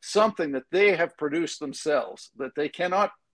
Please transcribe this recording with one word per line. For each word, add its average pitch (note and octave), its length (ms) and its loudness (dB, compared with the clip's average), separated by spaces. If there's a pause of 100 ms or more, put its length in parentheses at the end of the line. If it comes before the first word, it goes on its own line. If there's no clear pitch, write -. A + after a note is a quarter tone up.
something G#3 500 2
that C3 200 -4
they G3 240 4
have E3+ 220 -2
produced D3+ 420 -4
themselves, C3+ 800 -4
that C3 180 -8
they D3 140 -2
cannot F#3 420 0 (220)